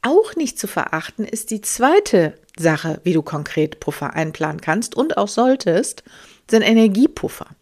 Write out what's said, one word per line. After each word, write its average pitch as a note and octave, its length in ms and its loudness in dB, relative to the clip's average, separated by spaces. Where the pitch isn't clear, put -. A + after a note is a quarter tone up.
Auch F4+ 340 2
nicht D4+ 220 -4
zu - 80 -8
verachten - 580 -6
ist - 260 -10
die G#3+ 120 -6
zweite B3 720 2
Sache, D#3+ 460 0
wie F3+ 100 2
du D#3+ 80 2
konkret D3+ 580 -4
Puffer - 320 -6
einplanen D#3 480 -4
kannst F3+ 340 -2
und D#4 220 -2
auch G3+ 120 0
solltest, B3 760 0
sind A3+ 120 6
Energiepuffer. A3 840 2